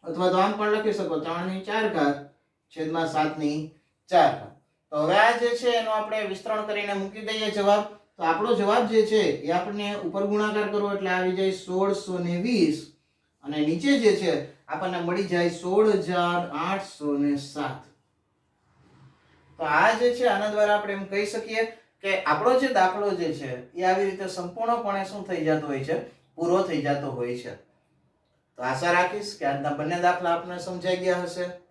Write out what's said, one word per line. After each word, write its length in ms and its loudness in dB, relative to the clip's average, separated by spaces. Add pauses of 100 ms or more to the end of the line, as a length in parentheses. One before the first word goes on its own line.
અથવા 260 0
તો 80 2
આમ 160 4
પણ 180 0
લખી 220 0
શકો, 260 -2
ત્રણ 280 -4
ની 140 -6
ચાર 280 -2
ઘાત 260 0 (560)
છેદમાં 360 -2
સાત 300 -2
ની 340 -4 (380)
ચાર 220 6
ઘાત. 240 -12 (340)
તો 80 -6
હવે 200 2
આ 200 6
જે 200 0
છે 120 0
એનો 220 0
આપણે 320 -2
વિસ્તરણ 420 -4
કરીને 280 -4
મૂકી 280 -6
દઈએ 300 -2
જવાબ. 320 4 (340)
તો 60 -6
આપણો 300 2
જવાબ 380 2
જે 140 6
છે 160 4 (200)
એ 100 -2
આપણને 440 -2
ઉપર 320 -4
ગુણાકાર 440 0
કરવો 220 -2
એટલે 160 -4
આવી 220 0
જાય 200 0
સોળસો 680 -2
ને 240 -2
વીસ. 500 2 (520)
અને 140 -6
નીચે 420 2
જે 160 4
છે 380 -2 (140)
આપણને 320 -4
મળી 240 -2
જાય 260 0
સોળ 420 2
હજાર 640 0
આઠસો 640 -4
ને 200 2
સાત. 460 -8 (1700)
તો 60 -6
આ 360 4
જે 160 4
છે 120 2
આના 200 2
દ્વારા 280 4
આપણે 180 -2
એમ 120 -6
કહી 200 -2
શકીએ 400 -2 (360)
કે 220 -2
આપણો 360 4
જે 80 2
દાખલો 440 2
જે 220 -2
છે 180 -8 (240)
એ 80 -4
આવી 260 2
રીતે 180 -6
સંપૂર્ણપણે 800 -2
શું 180 -10
થઈ 220 -4
જતો 220 0
હોય 160 -4
છે? 140 -2 (380)
પૂરો 280 2
થઈ 180 -2
જતો 300 -2
હોય 260 -6
છે. 180 -12 (1000)
તો 60 -10
આશા 280 0
રાખીશ 460 0
કે 80 -6
આજના 240 0
બંને 320 -2
દાખલા 320 2
આપને 260 -6
સમજાઈ 380 -4
ગયા 260 0
હશે. 220 -6 (260)